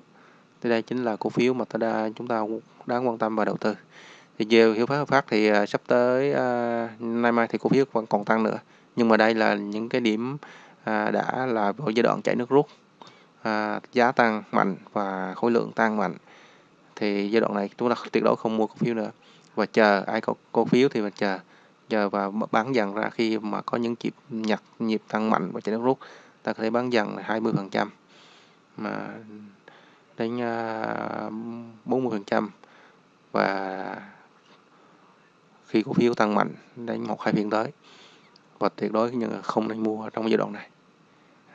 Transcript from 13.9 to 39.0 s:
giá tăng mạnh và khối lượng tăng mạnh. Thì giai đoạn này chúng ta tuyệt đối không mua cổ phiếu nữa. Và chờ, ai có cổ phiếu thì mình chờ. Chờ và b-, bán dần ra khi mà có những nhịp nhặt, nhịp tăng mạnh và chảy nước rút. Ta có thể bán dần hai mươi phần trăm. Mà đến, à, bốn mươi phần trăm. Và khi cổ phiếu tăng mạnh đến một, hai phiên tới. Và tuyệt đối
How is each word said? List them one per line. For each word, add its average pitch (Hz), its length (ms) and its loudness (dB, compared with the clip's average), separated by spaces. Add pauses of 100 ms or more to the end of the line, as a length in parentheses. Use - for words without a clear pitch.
giá 120 200 4
tăng 110 400 2
mạnh 101 240 2 (180)
và 95 400 -4
khối 117 180 0
lượng 113 200 0
tăng 110 260 0
mạnh. 90 180 -2 (800)
Thì 101 360 0
giai 113 100 0
đoạn 107 120 -2
này 101 240 -4
chúng 120 120 -2
ta 117 60 2 (160)
tuyệt 113 120 0
đối 113 120 4
không 110 220 -4
mua 110 100 0
cổ - 80 -18
phiếu 120 180 -2
nữa. 110 180 -4 (440)
Và 107 100 0
chờ, 101 420 4
ai 110 140 -2
có 113 120 -2 (180)
cổ 113 140 2
phiếu 131 240 4
thì 120 120 -2
mình 101 140 -4
chờ. 98 240 -2 (500)
Chờ 104 200 2
và 98 200 -2
b-, 107 220 -4
bán 113 240 0
dần 101 180 0
ra 107 160 -4
khi 110 300 0
mà 101 220 -4
có - 160 -4
những 117 260 -2
nhịp 110 100 -4 (160)
nhặt, 110 340 -2 (160)
nhịp 110 280 0
tăng 110 220 -2
mạnh 92 240 0
và 113 80 -8
chảy 104 140 -4
nước 117 80 -4
rút. 131 160 2 (440)
Ta 110 100 -4
có 107 100 -6
thể 113 60 0
bán 123 240 0
dần 101 280 2
hai 107 180 -2
mươi 110 160 0
phần 95 140 -4
trăm. 104 220 -2 (880)
Mà 104 300 -8 (1120)
đến, 117 240 -4
à, 113 880 -6 (560)
bốn 123 180 0
mươi 120 80 0
phần 104 120 -4
trăm. 107 260 0 (800)
Và 98 680 -2 (1700)
khi 110 160 0
cổ 135 100 -6
phiếu 120 200 4
tăng 104 220 2
mạnh 104 180 0 (220)
đến 113 320 -6
một, 107 140 -4
hai 110 120 0
phiên 107 160 0
tới. 110 220 0 (880)
Và 101 100 0
tuyệt 104 220 -4
đối 110 200 0